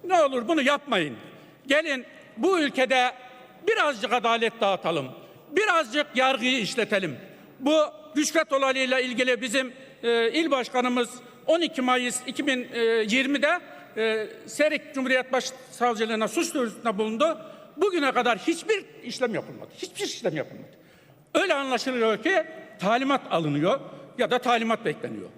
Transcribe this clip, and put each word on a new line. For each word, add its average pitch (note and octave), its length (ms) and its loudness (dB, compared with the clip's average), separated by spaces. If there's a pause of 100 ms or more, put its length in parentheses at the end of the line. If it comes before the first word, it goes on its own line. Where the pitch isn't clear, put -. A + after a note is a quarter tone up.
Ne F4 180 4
olur C4 260 2
bunu D#4+ 140 2
yapmayın. A#3+ 540 0 (520)
Gelin C#4 380 0 (320)
bu F4 220 2
ülkede B3+ 520 2 (560)
birazcık C#4+ 460 0
adalet A3+ 480 0
dağıtalım. E3+ 460 0 (440)
Birazcık D#4 640 2
yargıyı B3+ 440 2
işletelim. G3 580 -2 (420)
Bu D4 180 4 (400)
rüşvet D4+ 360 0
olayıyla C4 460 2
ilgili B3 420 0
bizim, B3+ 320 -2 (300)
e, A#3 280 2
il D#4+ 200 0
başkanımız B3 580 0 (380)
on E4 140 4
iki D4 200 -2
Mayıs B3+ 460 0
iki C4+ 200 -4
bin B3+ 200 0 (420)
yirmide, C4+ 500 2 (380)
e, A3 300 0 (180)
Serik - 480 -2
Cumhuriyet B3+ 400 0
Başsavcılığına A3+ 920 -2
suç E4 260 -2
duyurusunda A3+ 440 -2
bulundu. A3+ 400 0 (400)
Bugüne D#4+ 340 2
kadar A#3+ 260 2
hiçbir E4+ 480 -2 (180)
işlem A#3 320 -4
yapılmadı. - 420 -10
Hiçbir F#4+ 280 -8
işlem G3 300 -4
yapılmadı. - 360 -8 (600)
Öyle F4+ 200 2
anlaşılıyor B3 680 0
ki E4+ 200 2 (360)
talimat B3+ 420 2 (100)
alınıyor E3 480 2 (380)
ya G#3+ 140 2
da A#3+ 80 2
talimat A3+ 460 0
bekleniyor. A2+ 520 -6